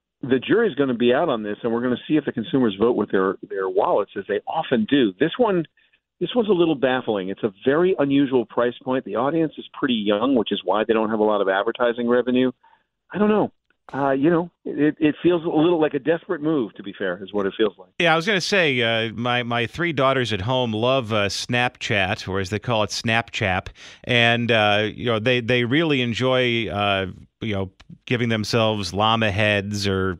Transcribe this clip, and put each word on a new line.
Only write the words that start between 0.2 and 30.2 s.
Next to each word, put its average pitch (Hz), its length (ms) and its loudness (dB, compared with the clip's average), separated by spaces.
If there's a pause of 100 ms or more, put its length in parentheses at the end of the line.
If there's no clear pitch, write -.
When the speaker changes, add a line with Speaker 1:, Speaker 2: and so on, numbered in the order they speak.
Speaker 1:
the 131 180 0
jury's 190 360 2
gonna 135 200 0
be 120 180 4
out 160 160 2
on 113 140 -2
this, 104 180 -6
and 120 100 -2
we're 117 120 -2
gonna 127 120 0 (120)
see 151 80 2
if 143 100 0
the 117 60 -4
consumers 117 480 0
vote 117 160 4
with 104 160 -2
their, 95 240 2 (120)
their 98 220 -4
wallets, 107 480 0
as 98 100 -6
they 104 200 -2
often 131 420 -2
do. 123 300 4
This 160 180 0
one, 190 280 2 (540)
this 175 140 -4
one's 226 160 0
a 208 40 4
little 165 220 4
baffling. 117 540 0
It's - 140 -8
a 107 100 0 (100)
very 175 360 2
unusual 139 460 2
price 120 280 -2 (100)
point. 131 220 -4
The 101 120 -6
audience 147 400 0
is 117 80 -14 (120)
pretty 131 160 0
young, 107 400 0
which 113 180 0
is 101 120 -4
why 175 240 2
they 117 60 2
don't 110 160 0
have 110 100 -2
a 107 40 2
lot 107 180 2
of 95 80 0
advertising 117 580 0
revenue. 123 440 2 (640)
I 180 60 -4
don't 208 100 2
know. 196 220 0 (420)
Uh, 139 160 0
you 139 220 2
know, 170 180 0 (140)
it, 147 360 -2
it 151 220 2
feels 170 240 2
a - 20 -8
little 160 320 2
like 147 140 0
a 147 60 -2
desperate 156 420 -4
move, 147 320 -2
to - 80 -18
be 101 160 -12
fair, 98 260 -6
is 92 80 -16
what 101 140 -2
it 95 100 -4
feels 107 220 0
like. 92 120 -20 (100)
Speaker 2:
Yeah, 170 140 4
I - 20 2
was 165 100 -2
gonna 196 160 -2
say, 156 400 0
uh, 113 320 0
my, 120 300 -2
my 120 240 -4
three 170 260 -6
daughters 131 400 0
at 95 80 -4
home 123 320 -2
love, 117 400 0
uh, 101 140 2
Snapchat, 110 1000 -2
or 98 120 -2
as 92 100 -4
they 107 80 -2
call 110 240 -2
it, 101 80 -2
Snapchat. 113 800 -2 (380)
And, 120 460 2
uh, 107 400 4
you 92 140 -10
know, 117 140 0
they, 123 200 2
they 120 260 0
really 143 360 0
enjoy, 120 640 0
uh, 98 380 0 (360)
you 110 120 -4
know, 95 160 -4 (380)
giving 120 220 0
themselves 110 600 0
llama 110 380 2
heads 101 580 0
or 95 320 0